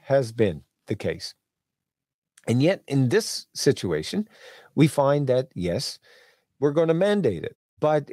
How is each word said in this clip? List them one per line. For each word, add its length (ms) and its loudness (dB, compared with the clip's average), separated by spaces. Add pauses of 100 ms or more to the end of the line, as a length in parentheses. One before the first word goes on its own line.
has 280 0
been 300 0 (240)
the 80 -6
case." 400 -8 (1120)
And 140 2
yet 260 0
in 220 2
this 440 -2
situation, 720 -2 (480)
we 120 4
find 400 2
that, 280 0
yes, 440 -4 (600)
we're 140 0
gonna 220 2
mandate 500 0
it, 140 -12 (200)
but 340 0